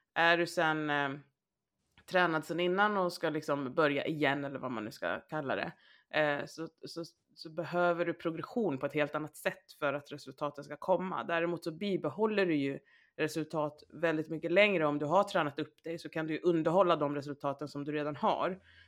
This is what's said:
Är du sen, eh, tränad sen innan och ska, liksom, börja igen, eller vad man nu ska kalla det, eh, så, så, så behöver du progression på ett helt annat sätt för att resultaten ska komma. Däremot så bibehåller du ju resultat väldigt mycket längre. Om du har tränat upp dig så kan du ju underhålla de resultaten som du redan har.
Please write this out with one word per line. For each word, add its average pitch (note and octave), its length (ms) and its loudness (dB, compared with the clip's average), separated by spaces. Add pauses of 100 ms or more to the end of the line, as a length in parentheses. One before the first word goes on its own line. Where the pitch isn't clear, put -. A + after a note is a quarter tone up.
(140)
Är E3+ 240 4
du E3+ 80 2
sen, D#3 440 0
eh, C#3+ 200 0 (1000)
tränad E3 340 2
sen E3 160 -4
innan G3 360 2
och F3+ 160 0
ska, E3 180 -2
liksom, C#3 440 -2
börja C#3+ 320 2
igen, C#3+ 380 0
eller C#3 140 -8
vad B2+ 120 -6
man A2 140 -4
nu G#2+ 60 -8
ska F2+ 300 -4
kalla C#3 360 -4
det, E2+ 160 -4 (480)
eh, C#3+ 260 0
så, D#3+ 220 -10 (180)
så, E3 180 -10 (300)
så - 160 -16
behöver E3+ 540 2
du E3 100 -2
progression E3 640 -2
på D3 80 -4
ett C#3 80 -4
helt D3 200 0
annat D3+ 220 -6
sätt - 420 -6
för C#3+ 160 0
att C#3+ 180 -8
resultaten D3 520 -8
ska D3 120 -12
komma. F3 480 0
Däremot E3+ 400 0
så E3 80 -4
bibehåller G3 720 0
du E3 100 2
ju C#3 220 0 (380)
resultat D3+ 720 -2
väldigt D#3 400 -2
mycket E3 240 -4
längre. F#3+ 340 6
Om D3 120 2
du D3 80 -2
har F3+ 180 4
tränat E3 340 0
upp - 240 -8
dig E3 160 -8
så D#3+ 100 -12
kan D#3+ 180 -6
du D#3 80 -4
ju D3+ 60 -4
underhålla E3+ 560 4
de D3 180 0
resultaten C#3+ 540 -4
som C#3+ 160 -8
du D3 80 -6
redan D3 240 -2
har. F3+ 440 0 (280)